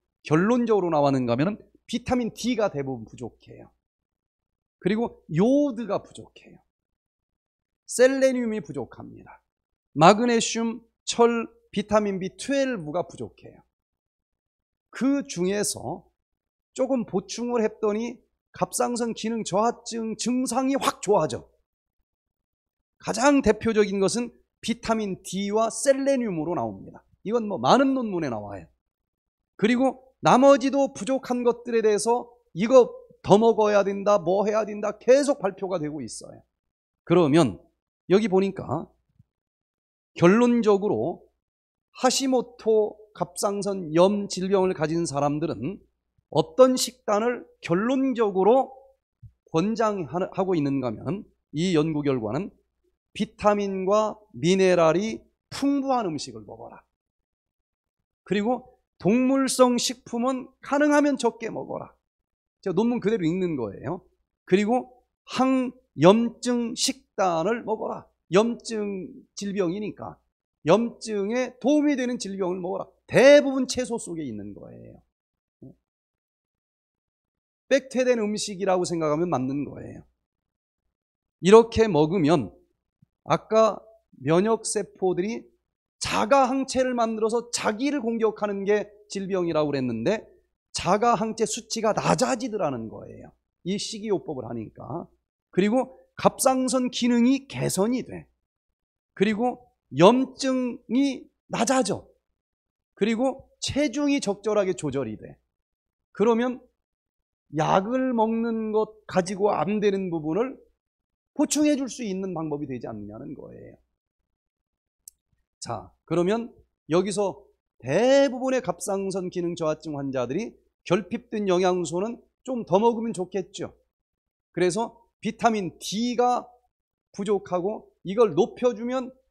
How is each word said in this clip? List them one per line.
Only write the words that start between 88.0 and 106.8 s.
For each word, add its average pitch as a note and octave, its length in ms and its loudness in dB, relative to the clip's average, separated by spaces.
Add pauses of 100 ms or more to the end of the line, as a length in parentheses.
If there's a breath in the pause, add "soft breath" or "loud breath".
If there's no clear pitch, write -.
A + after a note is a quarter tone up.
공격하는 G#3+ 640 -2
게 G#3 260 0 (180)
질병이라고 F3+ 580 -2
그랬는데, C3 600 -2 (460)
자가 G#3 420 2
항체 A3 300 -2
수치가 A3 480 -2
낮아지더라는 E3+ 960 0
거예요. G#2 420 -16 (340)
이 F#3+ 120 -2
식이요법을 F3+ 720 -6
하니까. A#2 600 -10 (440)
그리고 G#3 500 0 (140)
갑상선 B3+ 760 0
기능이 A#3+ 580 2
개선이 F#3 560 -2
돼. G2 220 -14 (840)
그리고 A3 560 -2 (280)
염증이 B3+ 1300 2 (240)
낮아져. G#3 600 -2 (880)
그리고 A3+ 560 -2 (100)
체중이 C#4+ 600 -2
적절하게 G3+ 540 -2
조절이 B2+ 440 -6
돼. D2+ 180 -18 (760)
그러면 A#3+ 540 0 (920)